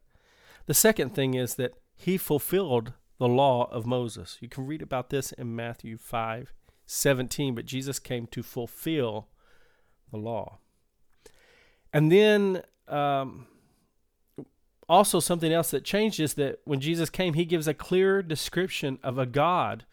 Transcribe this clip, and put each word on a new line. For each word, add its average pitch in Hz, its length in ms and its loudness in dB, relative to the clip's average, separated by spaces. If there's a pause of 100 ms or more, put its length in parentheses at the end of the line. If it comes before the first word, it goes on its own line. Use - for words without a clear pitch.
(640)
The 151 80 0
second 185 400 4
thing 135 220 0
is 127 200 -4
that 123 180 -4 (200)
He 185 240 -2
fulfilled 143 760 0 (260)
the 127 80 2
law 123 420 4
of 113 160 -6
Moses. 120 560 -4
You 127 80 -14
can 131 160 -10
read 156 160 -8
about 131 300 -6
this 139 220 -4
in 120 220 -8
Matthew 117 420 -10
five 113 540 -8 (360)
seventeen, 131 680 0
but 113 120 -6
Jesus 131 340 -8
came 120 280 -8
to - 140 -10
fulfill 120 880 -6 (800)
the 113 80 -12
law. 107 400 -8 (1400)
And 156 180 6
then, 202 520 6 (240)
um, 139 580 -2 (1400)
also 190 300 6
something 165 320 0
else 165 200 2
that 135 120 -2
changed 208 360 0
is 151 160 0
that 139 300 -2
when 143 140 -2
Jesus 165 300 0
came, 185 240 -2
he 170 120 2
gives 160 220 0
a 151 60 0
clear 190 480 2
description 160 840 -4
of 127 140 -4
a 135 80 0
God 127 680 0